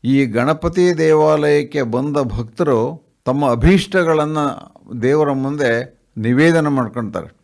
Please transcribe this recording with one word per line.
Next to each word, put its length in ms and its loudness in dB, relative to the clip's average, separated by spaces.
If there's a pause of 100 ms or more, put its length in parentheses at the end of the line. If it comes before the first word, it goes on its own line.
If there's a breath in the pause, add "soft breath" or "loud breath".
ಈ 200 2
ಗಣಪತಿ 720 0
ದೇವಾಲಯಕ್ಕೆ 840 2
ಬಂದ 360 -2
ಭಕ್ತರು 960 -4 (120)
ತಮ್ಮ 240 0
ಅಭೀಷ್ಟಗಳನ್ನ 880 2 (640)
ದೇವರ 300 2
ಮುಂದೆ 680 -4 (180)
ನಿವೇದನೆ 520 2
ಮಾಡ್ಕೊಳ್ತಾರೆ. 760 -4